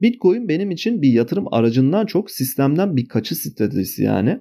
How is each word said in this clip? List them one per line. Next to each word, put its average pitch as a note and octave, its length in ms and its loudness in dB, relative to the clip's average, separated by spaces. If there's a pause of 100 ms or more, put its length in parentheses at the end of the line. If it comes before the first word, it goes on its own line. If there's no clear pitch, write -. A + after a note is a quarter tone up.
Bitcoin A3+ 460 2
benim F#3 240 -2
için G#3 300 -4
bir C3+ 120 4
yatırım A#2 380 0
aracından C3 540 2
çok G3 260 -4
sistemden C#3+ 640 0
bir A#2+ 120 -2
kaçış - 300 -2
stratejisi - 640 -4
yani. G#2 380 0